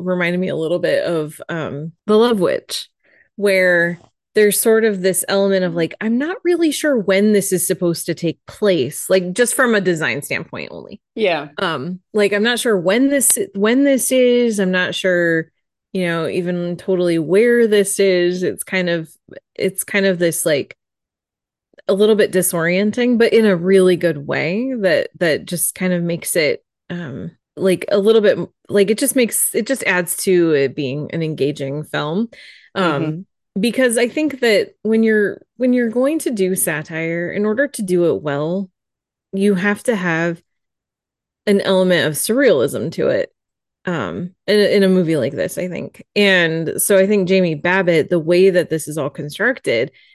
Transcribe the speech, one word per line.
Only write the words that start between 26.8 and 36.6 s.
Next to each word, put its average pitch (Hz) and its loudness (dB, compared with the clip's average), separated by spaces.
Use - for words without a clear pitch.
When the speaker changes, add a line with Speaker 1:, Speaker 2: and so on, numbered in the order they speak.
Speaker 1:
um, 165 -10
like, 180 0
a - 2
little 214 4
bit, 202 4
like, 196 2
it 214 0
just 277 -2
makes, - 0
it 226 0
just 262 -4
adds 180 -2
to 175 2
it 139 0
being 143 -6
an 165 -6
engaging 143 -4
film. 156 -4
Um, 165 0
Speaker 2:
Mm-hmm. 156 -4
Speaker 1:
because 240 0
I 240 2
think 302 -4
that 214 2
when 220 2
you're, 214 0
when 247 0
you're 240 0
going 262 0
to 339 -4
do 190 0
satire, 165 -4